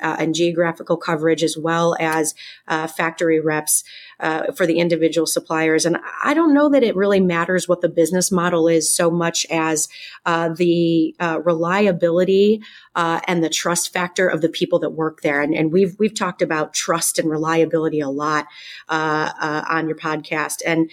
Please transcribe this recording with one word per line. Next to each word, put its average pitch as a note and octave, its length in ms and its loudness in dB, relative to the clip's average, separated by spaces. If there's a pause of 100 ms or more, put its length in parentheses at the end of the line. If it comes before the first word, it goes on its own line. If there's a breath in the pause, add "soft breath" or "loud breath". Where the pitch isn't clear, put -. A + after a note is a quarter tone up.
uh, D#3+ 160 -2
and D#3+ 160 0
geographical E3+ 640 0
coverage, D#3+ 480 0
as D#3 120 0
well E3 440 0
as, D#3+ 340 0 (320 loud breath)
uh, D#3+ 220 -2
factory E3 500 0
reps, D#3 460 -2 (380 loud breath)
uh, D#3+ 300 -2
for F#3 140 0
the E3 120 2
individual E3 480 2
suppliers. D#3+ 580 0
And E3 140 0 (260)
I C#4 80 2
don't D#4 220 4
know D4 160 6
that C#4 120 4
it G3 140 2
really G3+ 240 2
matters F3 480 0
what F3 140 0
the E3+ 80 2
business E3+ 420 2
model E3+ 360 2
is E3 220 2
so F3 200 2
much E3+ 400 0
as, D#3+ 380 0 (360 loud breath)
uh, E3+ 240 0
the, E3+ 720 2
uh, E3 240 -2
reliability, F#3 1160 2 (320 loud breath)
uh, E3 320 -2
and F3 180 0
the D#3 60 0
trust - 420 -2
factor F3+ 340 0
of D#3+ 140 0
the D#3+ 80 2
people F3 300 0
that D3+ 120 -4
work D#3+ 300 -6
there. D3 220 0
And, D3 120 0
and D#3 180 0
we've, F#3 260 2
we've A3 160 0
talked F3+ 260 -4
about D#3 320 -2
trust - 460 -2
and E3 100 0
reliability D#3 720 0
a C#3 80 -2
lot, D3 380 -2 (420 loud breath)
uh, D#3 500 0
uh, D3+ 300 -4
on D#3+ 200 -2
your D#3 100 -6
podcast. D3+ 680 -6
And, E3 280 0